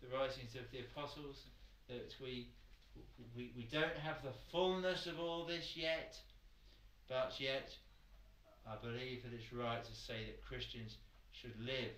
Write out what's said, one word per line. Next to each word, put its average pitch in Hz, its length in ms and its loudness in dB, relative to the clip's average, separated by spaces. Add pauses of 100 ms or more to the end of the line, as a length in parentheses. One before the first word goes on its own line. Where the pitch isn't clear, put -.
the 127 140 -2
writings 131 400 4
of 117 160 -4
the 131 80 -4
apostles, 143 640 -4 (460)
that 123 320 -4
we, 127 260 -2 (880)
we, 120 200 -4
we 117 160 -4
don't 156 260 6
have 151 260 0
the 131 100 -2 (180)
fullness 185 560 6
of 165 120 -2
all 170 260 2
this 170 300 0
yet, 160 400 2 (920)
but 127 300 6
yet 135 360 2 (880)
I 110 160 -4
believe 123 420 -2
that 117 100 -4
it's 113 200 -6
right 117 300 4
to 113 120 -6
say 110 300 -2
that 110 200 -8
Christians 120 500 -4 (380)
should 110 260 -8
live 123 380 2